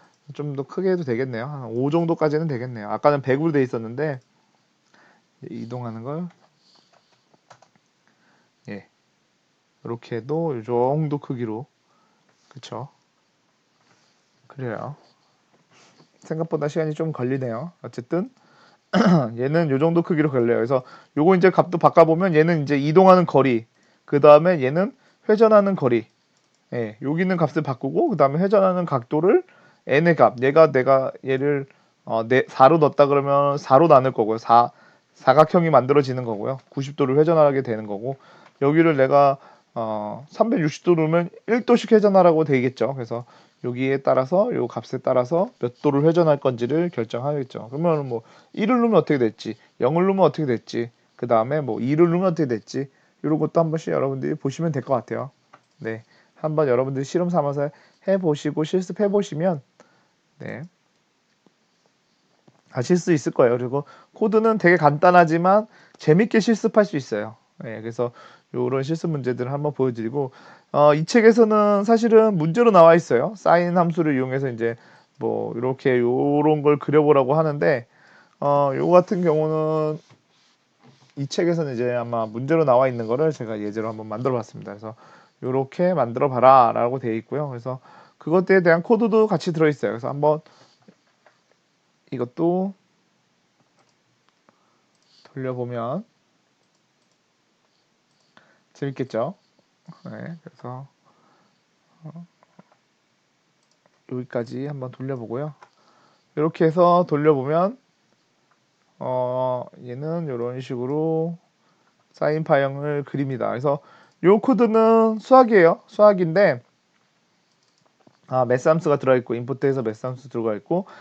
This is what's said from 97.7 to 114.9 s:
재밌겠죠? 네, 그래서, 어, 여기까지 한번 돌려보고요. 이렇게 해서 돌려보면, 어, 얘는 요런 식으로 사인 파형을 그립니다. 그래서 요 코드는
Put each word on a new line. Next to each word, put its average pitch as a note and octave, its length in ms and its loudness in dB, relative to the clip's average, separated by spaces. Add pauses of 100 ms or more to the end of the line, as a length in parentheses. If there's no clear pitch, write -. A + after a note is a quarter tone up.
재밌겠죠? C3+ 640 -8 (680)
네, B2 380 -14
그래서, B2+ 440 -18 (1160)
어, E3 220 -20 (1900)
여기까지 B2 560 -8
한번 C3 240 -12
돌려보고요. C3 640 -10 (840)
이렇게 D#3+ 300 -2
해서 F3 420 4
돌려보면, D#3 680 0 (1200)
어, B2+ 640 -4 (180)
얘는 D3+ 460 -8
요런 B2 320 -6
식으로 D#3 760 -4 (760)
사인 D3+ 320 -4
파형을 C#3+ 600 -2
그립니다. C3+ 460 -6
그래서 C#3 300 -2 (440)
요 G3 160 6
코드는 A3 800 2